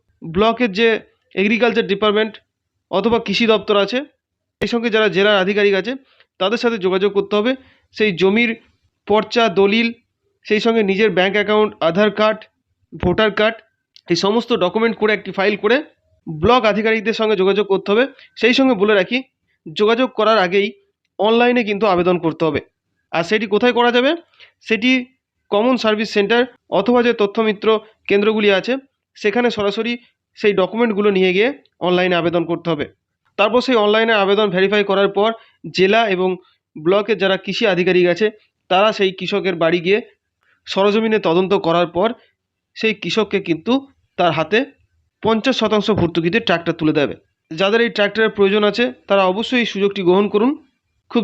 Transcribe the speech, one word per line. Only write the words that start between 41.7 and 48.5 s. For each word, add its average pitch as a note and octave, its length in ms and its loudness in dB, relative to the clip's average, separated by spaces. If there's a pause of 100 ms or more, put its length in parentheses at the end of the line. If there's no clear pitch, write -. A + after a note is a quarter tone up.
পর G3 120 0 (680)
সেই A3 180 -2
কৃষককে G#3 460 -4
কিন্তু E3+ 320 -4 (460)
তার F3 140 2
হাতে D#3+ 260 -2 (640)
পঞ্চাশ A3+ 360 0
শতাংশ G#3+ 320 0
ভর্তুকিতে E3+ 500 -2
ট্রাক্টর E3+ 400 -2
তুলে D#3 120 2
দেবে। C#3 220 0 (360)
যাদের G3 300 0
এই A#3 100 0
ট্রাক্টরের G#3+ 460 -2
প্রয়োজন G3+ 280 2